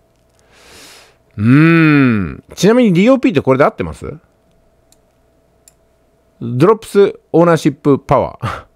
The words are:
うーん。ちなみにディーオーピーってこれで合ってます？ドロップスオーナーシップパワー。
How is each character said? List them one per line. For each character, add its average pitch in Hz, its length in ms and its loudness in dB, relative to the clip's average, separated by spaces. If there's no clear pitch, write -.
う 104 40 -6
ー 147 800 2
ん。 - 100 -20
ち - 120 -2
な 220 60 4
み 254 100 2
に 208 100 0
デ 165 80 2
ィ - 40 2
ー 262 80 4
オ 269 40 0
ー - 20 -6
ピ 269 100 -2
ー - 20 -2
っ 170 40 -2
て 131 60 -2
こ 127 120 0
れ 127 40 -2
で 135 60 0
合 180 60 0
っ - 60 -8
て - 80 -10
ま 80 100 -12
す？ - 200 -14
ド 123 260 -2
ロ 220 80 2
ッ - 20 -6
プ - 100 -18
ス - 320 0
オ 160 120 2
ー - 20 2
ナ 170 80 2
ー 156 40 0
シ 156 120 -2
ッ 135 60 -4
プ 139 240 -2
パ 135 200 -2
ワ 87 220 -6
ー。 - 240 -12